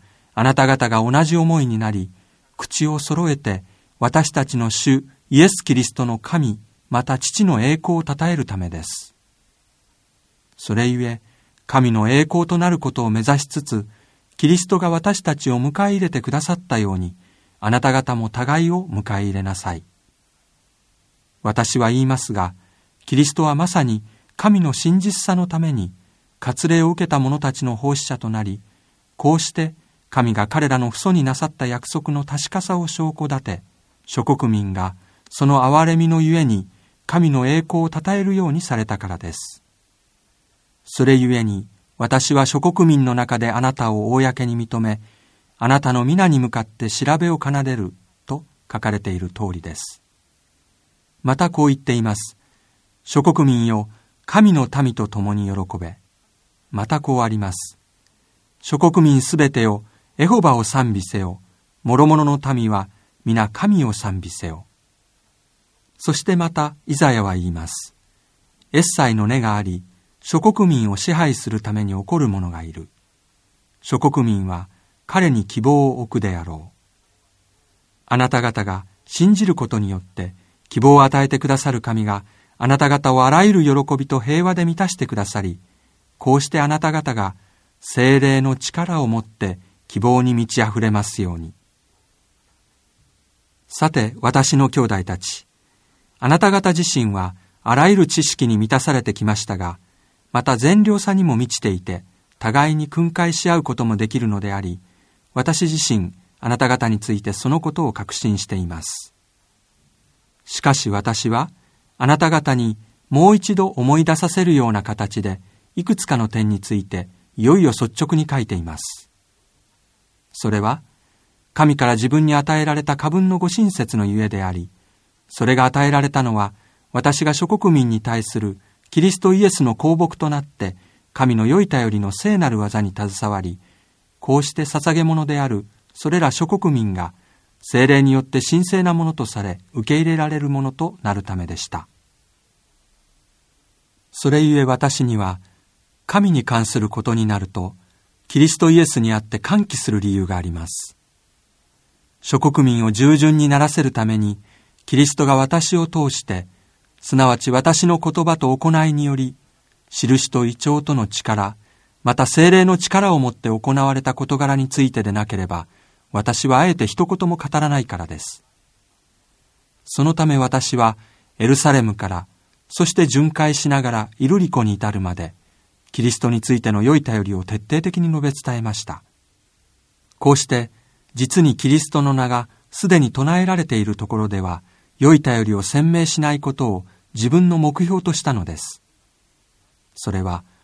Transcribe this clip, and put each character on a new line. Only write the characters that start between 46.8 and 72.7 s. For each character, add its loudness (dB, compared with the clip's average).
調 0
べ 0
を 0
奏 -2
で -2
る」 -6
と -8
書 -8
か -2
れ -4
て -6
い -6
る -6
通 -8
り -10
で -14
す。 -16
ま 0
た 0
こ 0
う 4
言 2
っ -20
て -2
い 0
ま -2
す。 -12
「諸 0
国 4
民 2
よ、 -2
神 6
の 2
民 0
と -4
共 -4
に -4
喜 -6
べ」。 -10
ま -6
た -2
こ 0
う 2
あ 0
り -2
ま -4
す。 -14
「諸 -4
国 4
民 6
す -4
べ 4
て 0
よ、 0
エ 2
ホ 4
バ 4
を 0
賛 -2
美 -4
せ -8
よ。 -8
諸 4
々 4
の 0
民 0
は -4
皆 0
神 2
を 0
賛 -6
美 -14
せ -12
よ。」 -12
そ -2
し -4
て 0
ま 0
た -4
イ -4
ザ 4
ヤ 2
は -2
言 -4
い -2
ま -8
す。 -14
「エ 4
ッ 2
サ 0
イ 0
の 0
根 0
が -2
あ -4
り、 -8
諸 -2
国 4
民 2
を -2
支 -4
配 2
す -8
る -4
た -6
め -2
に -4
起 -6
こ -2
る 2
者 -4
が -12
い -14